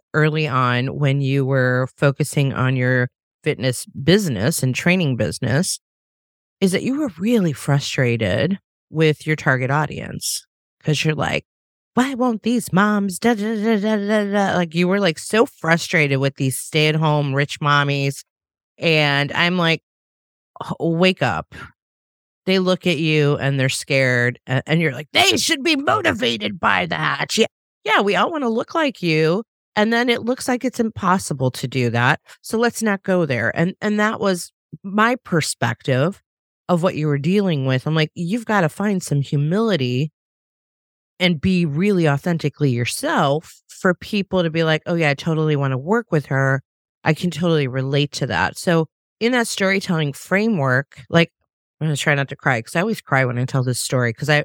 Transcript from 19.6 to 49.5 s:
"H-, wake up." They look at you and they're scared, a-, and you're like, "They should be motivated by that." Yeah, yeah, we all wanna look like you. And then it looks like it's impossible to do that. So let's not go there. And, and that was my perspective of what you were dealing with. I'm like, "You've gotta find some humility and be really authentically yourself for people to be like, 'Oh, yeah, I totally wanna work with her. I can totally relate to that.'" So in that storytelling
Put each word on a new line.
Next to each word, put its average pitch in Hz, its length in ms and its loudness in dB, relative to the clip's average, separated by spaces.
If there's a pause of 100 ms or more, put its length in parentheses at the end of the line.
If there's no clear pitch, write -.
"H-, - 160 -10
wake 170 420 0
up." 82 320 -2 (920)
They 190 120 2
look 185 280 0
at 170 100 2
you 151 400 2
and 139 220 0
they're 131 100 2
scared, 123 800 0
a-, 131 200 0
and 160 140 2
you're 151 120 0
like, 143 200 -12
"They 359 240 2
should 277 260 -2
be 330 120 2
motivated 247 840 -2
by 190 280 2
that." 151 500 -4
Yeah, 214 80 2 (380)
yeah, 392 180 2
we 196 140 0
all 208 160 2
wanna 294 180 -2
look 226 260 -4
like 302 280 -2
you. 160 400 2 (320)
And 214 180 2
then 240 160 2
it 233 140 0
looks 240 260 -4
like 247 160 -2
it's 240 160 -2
impossible 180 680 0
to - 160 -6
do 123 240 0
that. 123 280 2 (220)
So - 160 -4
let's 233 260 0
not 202 200 -2
go 180 220 0
there. 117 320 0
And, 170 240 0
and 208 200 0
that 214 180 -2
was 190 320 -2 (320)
my 214 400 2
perspective 139 1000 -2 (460)
of 175 160 2
what 185 120 0
you 151 120 -2
were 143 120 2
dealing 170 460 0
with. 131 220 0
I'm 156 80 0
like, 156 200 0
"You've 196 300 -4
gotta 196 240 2
find 196 340 -2
some 143 180 0
humility 151 880 0 (1080)
and 175 200 0
be 185 260 0
really 170 440 0
authentically 147 640 0
yourself 147 960 -2
for - 240 0
people 185 500 -2
to 165 60 -2
be 165 140 -2
like, 156 220 2
'Oh, 175 100 -2
yeah, 156 160 2
I - 20 -2
totally 156 420 0
wanna 139 220 0
work 190 340 -2
with 156 160 0
her. 135 360 0 (400)
I 160 100 2
can 175 180 -2
totally 160 360 0
relate 135 460 -2
to 147 140 -4
that.'" 92 300 0
So 165 300 2 (320)
in 233 140 0
that 233 140 0
storytelling 190 640 -2